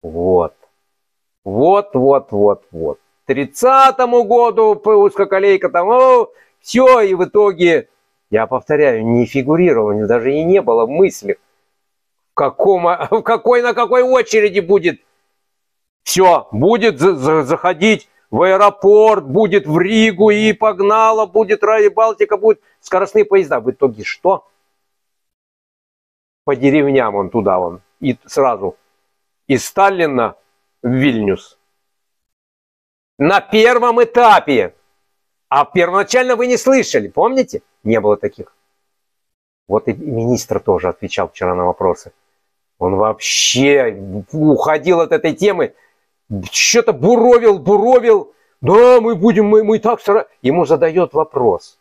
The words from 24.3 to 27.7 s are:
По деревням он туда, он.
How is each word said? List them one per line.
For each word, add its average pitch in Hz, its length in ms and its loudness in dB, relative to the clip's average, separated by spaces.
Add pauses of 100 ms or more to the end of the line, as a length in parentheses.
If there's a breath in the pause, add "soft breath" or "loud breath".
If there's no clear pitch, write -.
По 139 120 -2
деревням 135 580 0
он 98 160 -4
туда, 95 300 -2
он. 87 200 -8 (200)